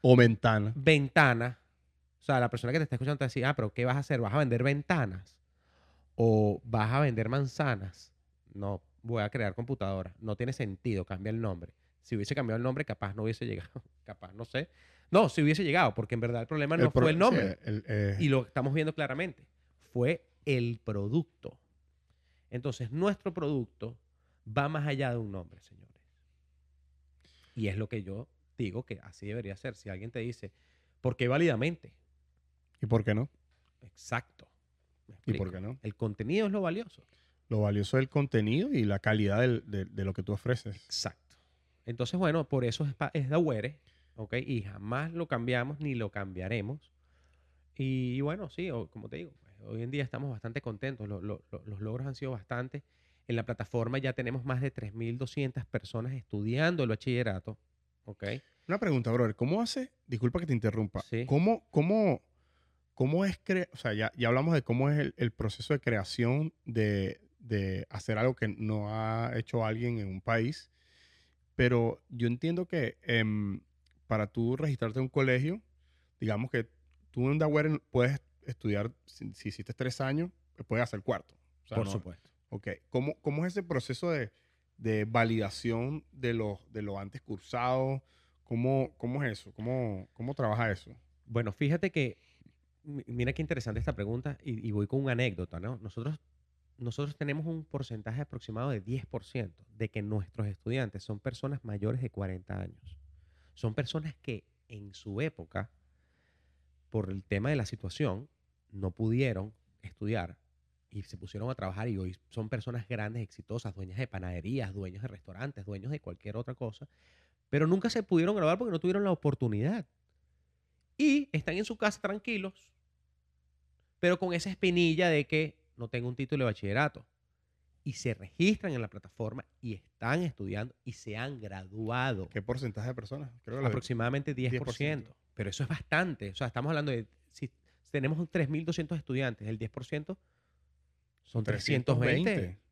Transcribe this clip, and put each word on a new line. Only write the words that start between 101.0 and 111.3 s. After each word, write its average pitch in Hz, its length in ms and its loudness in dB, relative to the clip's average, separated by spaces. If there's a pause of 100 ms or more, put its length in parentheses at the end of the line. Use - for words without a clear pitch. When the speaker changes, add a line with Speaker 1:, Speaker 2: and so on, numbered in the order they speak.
Speaker 2:
son 104 160 -8
personas 135 440 -6
mayores 110 380 -2
de 123 80 -4
cuarenta 95 500 -6
años. - 380 -12 (580)
Son 110 180 -2
personas 151 480 -4
que 117 220 -8 (240)
en 101 260 -14
su 104 280 -6
época, 101 500 -6 (1200)
por 101 200 -2
el 95 140 -6
tema 104 260 0
de 151 60 2
la 113 100 0
situación, 107 640 -4 (420)
no 95 200 -2
pudieron 113 640 0 (300)
estudiar 104 520 -6 (540)
y 101 140 -10
se - 140 -16
pusieron 101 340 -10